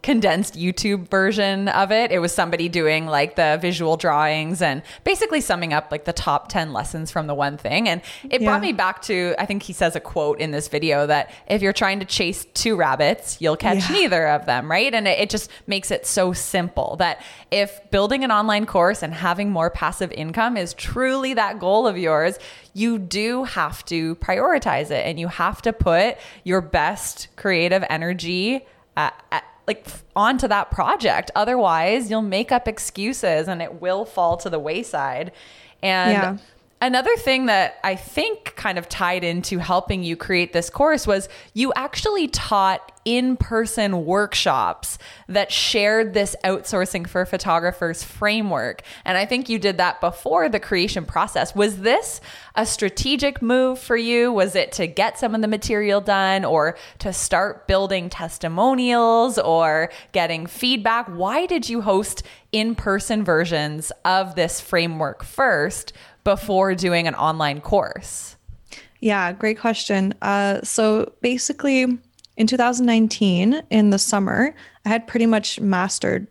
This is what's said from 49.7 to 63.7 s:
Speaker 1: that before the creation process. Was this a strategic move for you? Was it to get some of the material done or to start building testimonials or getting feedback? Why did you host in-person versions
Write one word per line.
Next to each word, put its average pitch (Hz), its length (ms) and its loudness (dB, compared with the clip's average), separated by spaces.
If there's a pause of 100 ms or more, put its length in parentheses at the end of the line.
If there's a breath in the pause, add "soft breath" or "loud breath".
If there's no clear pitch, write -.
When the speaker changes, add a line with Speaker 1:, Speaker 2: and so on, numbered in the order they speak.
Speaker 1:
that 180 220 0
before 294 480 0
the 214 120 0
creation 175 460 -2
process. - 480 -2
Was 208 260 0
this 247 420 0 (340 loud breath)
a 220 100 0
strategic 277 760 -2
move 254 360 2
for 240 200 -2
you? 240 340 2
Was 196 240 2
it 180 180 0
to 175 140 -2
get 190 320 -2
some 220 160 0
of 220 60 0
the 214 80 0
material 208 500 0
done 190 460 2
or 156 320 2 (220 loud breath)
to 196 120 -4
start - 560 -2
building 190 420 0
testimonials 233 1300 2
or 165 520 2 (240 loud breath)
getting 165 320 0
feedback? 233 600 0
Why 196 380 -2
did 339 220 -2
you 233 140 -2
host 202 420 0 (300 loud breath)
in-person 214 720 0
versions 156 640 0 (140)